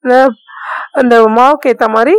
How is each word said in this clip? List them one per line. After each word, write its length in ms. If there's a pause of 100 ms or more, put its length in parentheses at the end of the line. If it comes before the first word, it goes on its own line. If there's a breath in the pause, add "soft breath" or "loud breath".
இந்த, 120 (800 loud breath)
இந்த 180 (160)
மாவுக்கு 380
ஏத்த 200
மாதிரி 300